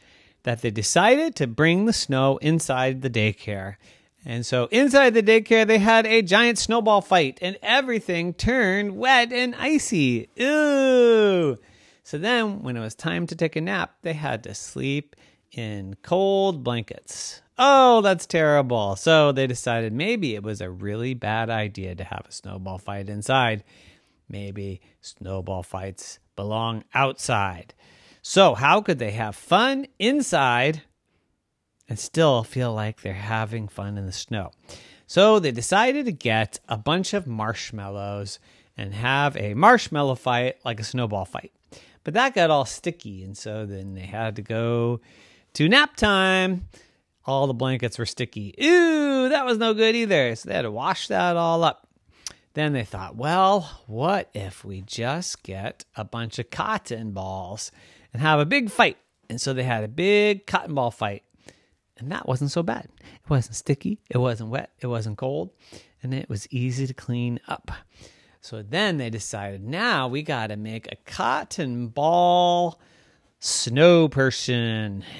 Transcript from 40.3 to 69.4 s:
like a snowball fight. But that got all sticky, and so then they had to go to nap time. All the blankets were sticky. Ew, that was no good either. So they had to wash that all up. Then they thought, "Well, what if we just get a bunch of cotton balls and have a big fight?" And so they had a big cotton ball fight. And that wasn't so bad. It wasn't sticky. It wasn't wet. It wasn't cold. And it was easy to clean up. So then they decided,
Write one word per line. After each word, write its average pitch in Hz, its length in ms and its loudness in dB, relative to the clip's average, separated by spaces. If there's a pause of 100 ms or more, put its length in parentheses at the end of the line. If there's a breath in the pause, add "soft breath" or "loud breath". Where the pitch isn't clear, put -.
like 117 160 -4
a 107 60 -8
snowball 104 400 -4
fight. - 260 -12 (540 loud breath)
But 151 100 -6
that 254 180 2
got 170 160 2
all 143 160 2
sticky, 107 580 -10
and 98 140 -14
so 107 280 -10
then 98 280 -10
they 92 120 -12
had 104 320 -6
to 107 40 -10
go 117 600 -2 (520 soft breath)
to 151 160 2
nap 294 280 4
time. 190 720 2 (580 soft breath)
All 135 220 0
the 135 60 -2
blankets 123 440 -4
were 117 80 -4
sticky. 104 520 -10
Ew, 294 720 4
that 285 160 0
was 240 120 0
no 226 160 0
good 220 220 2
either. 170 400 2
So - 140 -14
they 98 60 -4
had 92 80 0
to 110 80 -4
wash 135 360 -4
that 180 280 0
all 165 280 0
up. - 240 -2 (680 loud breath)
Then 151 200 -2
they 127 100 -2
thought, 95 320 -10
"Well, 175 720 0
what 151 460 -2
if 98 320 -10
we 98 160 -12
just 123 600 -8
get 95 420 -10 (100)
a 110 80 -8
bunch 117 360 -8
of 113 100 -10
cotton 113 640 -6
balls 95 600 -10 (400 soft breath)
and 117 100 -6
have 156 180 4
a 147 60 2
big 240 240 0
fight?" - 280 2 (320)
And 117 100 -10
so 135 140 -4
they 127 100 -2
had 117 200 -2
a 107 60 -6
big 202 560 2
cotton 170 300 -4
ball 123 160 0
fight. 101 320 -6 (720 soft breath)
And 123 140 -12
that - 160 -8
wasn't 139 240 -2
so 170 120 -2
bad. - 260 -6 (100)
It - 300 -20
wasn't 123 260 0
sticky. - 440 -2 (100)
It - 80 -2
wasn't 117 320 -2
wet. 131 300 -8
It 131 80 -8
wasn't 113 320 -6
cold. 147 320 -6 (500 loud breath)
And 127 120 -6
it - 140 -8
was - 240 -10
easy 127 360 -4
to 131 60 -8
clean 120 540 -6
up. - 240 -10 (720 soft breath)
So 110 220 -14
then 170 340 -2
they 120 140 -4
decided, 101 520 -10